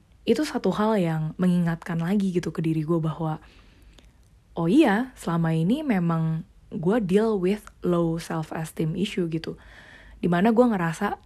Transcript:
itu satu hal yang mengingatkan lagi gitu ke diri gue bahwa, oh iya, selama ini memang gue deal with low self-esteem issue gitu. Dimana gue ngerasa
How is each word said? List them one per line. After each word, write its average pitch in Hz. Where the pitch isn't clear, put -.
itu 233
satu 294
hal 214
yang 160
mengingatkan 175
lagi 190
gitu 170
ke 160
diri 160
gue 156
bahwa, 160
oh 165
iya, 254
selama 165
ini 185
memang 165
gue 180
deal 208
with 190
low 170
self-esteem 165
issue 185
gitu. 160
Dimana 180
gue 233
ngerasa 202